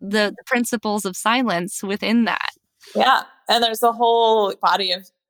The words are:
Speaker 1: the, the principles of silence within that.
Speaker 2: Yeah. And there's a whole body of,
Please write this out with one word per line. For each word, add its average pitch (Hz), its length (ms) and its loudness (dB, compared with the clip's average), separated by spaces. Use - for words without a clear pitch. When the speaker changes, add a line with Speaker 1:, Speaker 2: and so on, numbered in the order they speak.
Speaker 1:
the, 202 360 0
the - 100 -20
principles 226 580 -2
of 185 120 -6
silence 214 680 -2
within 208 420 0
that. - 280 -4
Speaker 2:
Yeah. 233 300 2
And 233 140 4
there's 226 200 -2
a 233 100 4
whole 220 680 2
body 185 300 0
of, 190 180 -10